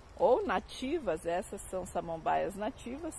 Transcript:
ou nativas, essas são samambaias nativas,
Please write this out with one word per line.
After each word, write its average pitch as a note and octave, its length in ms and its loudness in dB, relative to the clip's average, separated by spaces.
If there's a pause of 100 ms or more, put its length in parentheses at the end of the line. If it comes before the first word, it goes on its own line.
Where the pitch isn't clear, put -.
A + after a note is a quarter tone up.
(160)
ou C4 300 6
nativas, A#3 800 0
essas F#3 360 -2
são F#3 260 -4
samambaias E3 680 0
nativas, C4 640 -6